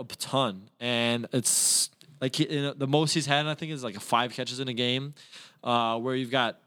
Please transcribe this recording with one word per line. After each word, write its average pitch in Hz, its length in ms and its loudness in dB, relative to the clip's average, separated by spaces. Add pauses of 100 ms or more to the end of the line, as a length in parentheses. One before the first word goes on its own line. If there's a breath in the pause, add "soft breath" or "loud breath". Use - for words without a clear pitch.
a 123 40 -6
ton. 113 580 -2 (180)
And 120 520 0
it's - 580 2 (300)
like, 131 140 -2
he, 156 180 0
you 143 100 0
know, 143 100 -2
the 139 160 -2
most 151 260 4
he's 151 120 0
had, 143 200 2
I 156 80 -2
think, 156 160 -8
is 135 140 -8
like 101 120 -6
a 101 40 -10
five 120 320 2
catches 123 260 -6
in 135 80 -4
a 127 80 -4
game, 127 400 -2 (480 loud breath)
uh, 117 380 2
where 127 160 -2
you've 127 160 -4
got 120 340 2